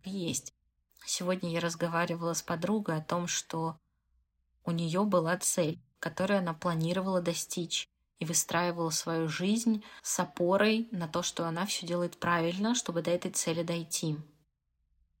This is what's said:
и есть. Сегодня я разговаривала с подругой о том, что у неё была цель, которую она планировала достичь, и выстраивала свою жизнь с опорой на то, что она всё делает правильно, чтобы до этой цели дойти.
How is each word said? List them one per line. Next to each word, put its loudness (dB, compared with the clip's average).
и -8
есть. -4
Сегодня -2
я 0
разговаривала 0
с -2
подругой 0
о -2
том, 0
что -4
у -2
неё 2
была 4
цель, 0
которую 0
она 0
планировала 0
достичь, -4
и -4
выстраивала 0
свою 0
жизнь 2
с -2
опорой 4
на -4
то, 0
что -2
она -2
всё -4
делает -2
правильно, 2
чтобы -2
до 0
этой 0
цели 0
дойти. -2